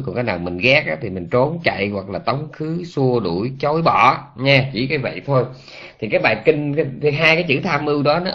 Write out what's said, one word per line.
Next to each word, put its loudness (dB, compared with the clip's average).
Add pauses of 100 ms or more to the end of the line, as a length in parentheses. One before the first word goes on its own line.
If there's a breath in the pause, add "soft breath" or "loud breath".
còn -6
cái -2
nào -2
mình -4
ghét 4
á, -4
thì -6
mình -8
trốn 0
chạy -2
hoặc -6
là -6
tống -4
khứ, -6
xua 0
đuổi, -2
chối 0
bỏ 4 (100)
nha, 4
chỉ -2
cái -2
vậy -4
thôi. 2 (540 loud breath)
Thì -6
cái 2
bài 0
kinh, 2
cái, 0 (160)
thì 2
hai 2
cái 0
chữ 2
tham -2
ưu 0
đó 2
nó -4